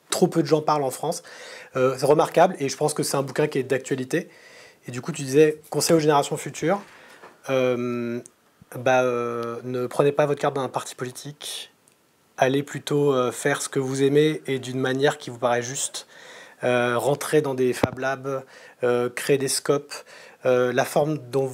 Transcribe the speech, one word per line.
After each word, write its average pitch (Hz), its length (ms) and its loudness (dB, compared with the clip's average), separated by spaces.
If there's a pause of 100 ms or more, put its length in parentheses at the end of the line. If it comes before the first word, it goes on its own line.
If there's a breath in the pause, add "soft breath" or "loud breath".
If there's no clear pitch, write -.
(100)
trop - 160 4
peu 165 160 0
de 147 60 -4
gens 151 120 4
parlent 151 220 2
en 131 80 -2
France. - 320 -6 (540 loud breath)
Euh, 131 200 4
c'est 127 100 0
remarquable 160 520 4
et 139 100 -2
je - 80 -6
pense 151 180 0
que 151 100 -2
c'est - 120 -2
un 139 60 2
bouquin 139 240 0
qui 147 140 -2
est - 20 -2
d'actualité. 131 680 -2 (600 loud breath)
Et - 20 -12
du 120 100 -8
coup, 160 120 -8
tu 147 100 -8
disais, 151 380 4 (100)
conseil 151 260 2
aux 160 40 4
générations 151 360 2
futures, 160 460 -4 (680 loud breath)
euh, 123 720 -2 (560)
bah, 127 260 4
euh, 120 600 -4
ne 127 240 -4
prenez 143 240 2
pas 147 160 2
votre 143 140 -4
carte 143 160 -2
d'un 131 120 -2
parti - 280 -8
politique, - 760 -12 (680)
allez 139 280 2
plutôt, 143 480 0
euh, 123 180 2
faire - 320 -2
ce - 60 -6
que - 100 -4
vous 135 240 -2
aimez 147 440 4
et 135 120 -4
d'une 127 220 -6
manière 135 380 0
qui - 120 -14
vous 120 80 -14
paraît 120 240 0
juste. - 440 -8 (560 loud breath)
Euh, 123 340 2
rentrer 143 460 0
dans 135 100 -4
des 127 220 2
Fab 123 240 -2
Labs, 131 440 -6 (420 loud breath)
euh, 123 260 2
créer - 260 2
des 131 120 -2
scopes, - 440 -2 (540 loud breath)
euh, 123 260 2
la 131 140 0
forme 151 320 0
dont, 131 360 -2